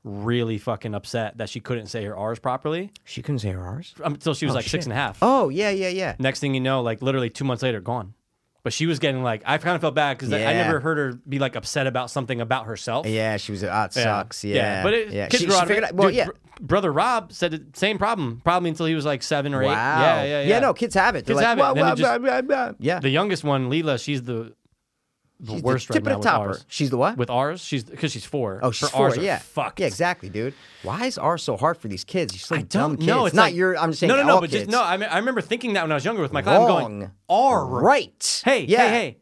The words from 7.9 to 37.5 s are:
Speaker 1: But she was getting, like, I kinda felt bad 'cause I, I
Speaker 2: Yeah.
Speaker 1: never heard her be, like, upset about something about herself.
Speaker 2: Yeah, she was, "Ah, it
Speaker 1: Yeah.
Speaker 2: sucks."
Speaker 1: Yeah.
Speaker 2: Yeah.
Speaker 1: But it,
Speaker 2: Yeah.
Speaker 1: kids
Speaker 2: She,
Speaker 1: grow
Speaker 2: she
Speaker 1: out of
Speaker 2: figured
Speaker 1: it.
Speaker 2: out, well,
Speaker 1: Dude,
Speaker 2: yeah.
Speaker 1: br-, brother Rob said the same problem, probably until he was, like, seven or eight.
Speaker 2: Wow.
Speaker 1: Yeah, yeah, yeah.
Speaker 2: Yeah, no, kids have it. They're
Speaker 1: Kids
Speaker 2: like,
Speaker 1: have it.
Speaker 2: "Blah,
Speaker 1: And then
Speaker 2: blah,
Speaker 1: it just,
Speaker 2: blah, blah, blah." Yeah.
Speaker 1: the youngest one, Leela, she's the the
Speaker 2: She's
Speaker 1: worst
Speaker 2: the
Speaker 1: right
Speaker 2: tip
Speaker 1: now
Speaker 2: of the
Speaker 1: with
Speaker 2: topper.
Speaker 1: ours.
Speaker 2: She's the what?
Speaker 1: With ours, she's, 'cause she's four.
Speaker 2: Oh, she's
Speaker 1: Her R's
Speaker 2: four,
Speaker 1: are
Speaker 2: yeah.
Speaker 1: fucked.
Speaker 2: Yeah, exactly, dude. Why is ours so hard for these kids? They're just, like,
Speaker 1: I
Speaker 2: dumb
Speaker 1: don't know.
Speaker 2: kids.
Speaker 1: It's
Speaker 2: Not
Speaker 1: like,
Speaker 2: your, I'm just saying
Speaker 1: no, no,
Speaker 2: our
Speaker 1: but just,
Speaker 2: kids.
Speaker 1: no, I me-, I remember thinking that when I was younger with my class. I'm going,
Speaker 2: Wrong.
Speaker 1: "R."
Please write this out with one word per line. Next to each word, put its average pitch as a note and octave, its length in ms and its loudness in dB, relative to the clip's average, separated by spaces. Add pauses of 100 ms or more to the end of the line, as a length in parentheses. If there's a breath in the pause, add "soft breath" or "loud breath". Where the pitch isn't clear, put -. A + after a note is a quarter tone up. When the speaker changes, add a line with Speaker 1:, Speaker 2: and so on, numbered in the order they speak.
Speaker 1:
But A#2+ 80 -2
she D#3+ 140 -2
was D#3+ 140 0
getting, C3+ 240 0
like, A2+ 200 -2
I D3 140 2
kinda E3 220 0
felt D3 160 0
bad C#3+ 220 2
'cause B2 140 -2
I, - 40 2
I G#2+ 40 0
Speaker 2:
Yeah. A2+ 240 2
Speaker 1:
never C#3 160 2
heard D#3 180 0
her C3+ 140 -2 (160)
be, C3+ 120 -4
like, C3+ 160 0
upset C3 320 -2
about B2+ 220 -4
something B2+ 300 -4
about A#2 260 0
herself. A2+ 400 -4
Speaker 2:
Yeah, A2 300 0
she G2+ 160 -8
was, F#2+ 120 -4
"Ah, G2+ 220 0
it - 100 -8
Speaker 1:
Yeah. B2 80 2
Speaker 2:
sucks." G#2 400 -2
Speaker 1:
Yeah. G2+ 100 -2
Speaker 2:
Yeah. G2+ 300 0
Speaker 1:
But G#3 100 2
it, A3 160 -2
Speaker 2:
Yeah. G3+ 160 -4
Speaker 1:
kids B3 140 0
Speaker 2:
She, E3+ 60 -2
Speaker 1:
grow G3 100 4
Speaker 2:
she - 20 6
Speaker 1:
out F3+ 60 4
of - 40 -2
Speaker 2:
figured G#3 160 0
Speaker 1:
it. - 60 -4
Speaker 2:
out, - 60 -10
well, G3 120 6
Speaker 1:
Dude, - 80 2
Speaker 2:
yeah. - 100 2
Speaker 1:
br-, - 60 -10 (320)
brother F3+ 280 2
Rob G#3+ 400 0
said E3+ 180 -2
the D#3 120 -6 (120)
same G3 240 0
problem, E3+ 460 -2
probably E3+ 260 4
until D#3+ 160 -2
he D#3+ 80 2
was, D3 100 -2
like, C#3+ 200 -2
seven C#3+ 280 0
or C3 120 0
eight. - 20 4
Speaker 2:
Wow. C3 340 2
Speaker 1:
Yeah, D#3 220 4
yeah, C#3 60 -2 (140)
yeah. C#3+ 60 2
Speaker 2:
Yeah, A3+ 120 6
no, B3+ 140 4
kids A3+ 200 -4
have F#3+ 220 4
it. A2+ 100 -4
They're A3+ 80 2
Speaker 1:
Kids - 80 4
Speaker 2:
like, A3+ 40 4
Speaker 1:
have A#3 120 2
it. - 20 2
Speaker 2:
"Blah, - 100 6
Speaker 1:
And - 80 2
then - 60 6
Speaker 2:
blah, - 80 4
Speaker 1:
it - 40 0
just, A#3+ 260 2
Speaker 2:
blah, B3+ 180 2
blah, C4 280 0
blah." - 100 -8
Yeah. D#3+ 220 -2
Speaker 1:
the C3+ 100 2
youngest F3 320 0
one, C3+ 260 2
Leela, D3 340 0
she's C#3 200 -4
the A2+ 300 -6 (920)
the G#2+ 120 -10
Speaker 2:
She's D#3+ 80 -6
Speaker 1:
worst B2+ 260 0
Speaker 2:
the - 60 -6
Speaker 1:
right - 20 2
Speaker 2:
tip G2+ 80 0
Speaker 1:
now - 60 -2
Speaker 2:
of - 40 2
the G#2 60 -4
Speaker 1:
with - 60 -8
Speaker 2:
topper. A#2 240 2
Speaker 1:
ours. - 180 -8
Speaker 2:
She's C#3 220 -2
the B2+ 60 0
what? D#3+ 220 2
Speaker 1:
With A#2+ 120 -2
ours, C#3+ 320 -2
she's, B2+ 220 -6
'cause D#3 280 -6
she's A2 120 -10
four. G#2+ 380 -4
Speaker 2:
Oh, B2+ 80 2
she's C#3+ 200 -4
Speaker 1:
Her C3+ 60 -4
R's C3+ 180 4
Speaker 2:
four, C#3 80 -2
Speaker 1:
are - 40 -2
Speaker 2:
yeah. D3+ 120 -2
Speaker 1:
fucked. - 420 -8
Speaker 2:
Yeah, F3 80 0
exactly, E3+ 420 -4
dude. A2+ 240 -4 (300 loud breath)
Why D#3 220 -4
is C4 120 -4
ours E3 240 0
so A#2+ 140 -2
hard D#3 200 0
for A2+ 120 -12
these F#2 160 -8
kids? D#3+ 280 -4
They're F#2 60 -12
just, - 120 -14
like, D#3+ 100 -2
Speaker 1:
I - 20 -6
Speaker 2:
dumb F3 340 0
Speaker 1:
don't D#3+ 100 -2
know. A3+ 180 4
Speaker 2:
kids. - 40 2
Speaker 1:
It's - 80 -2
Speaker 2:
Not A3 60 8
Speaker 1:
like, F#3+ 140 4
Speaker 2:
your, F#3 200 2
I'm E3 140 0
just D3 100 -4
saying F3 80 4
Speaker 1:
no, C#4 140 4
no, F#3+ 140 6
Speaker 2:
our F#3 40 8
Speaker 1:
but E3 100 -4
just, - 160 -2
Speaker 2:
kids. G#3 60 -2
Speaker 1:
no, A#3+ 100 2
I F3 140 0
me-, G#3 100 -4
I E3 120 0
remember A#3 220 0
thinking A#3+ 340 -4
that F3+ 80 2
when D#3 100 -2
I D3+ 40 2
was C#3 80 -2
younger G#3 180 -2
with C3+ 100 -2
my C#3+ 100 0
class. F#3 180 6
I'm A#3+ 80 8
going, A#2 320 0
Speaker 2:
Wrong. G2 100 -10 (180)
Speaker 1:
"R." G#3 380 4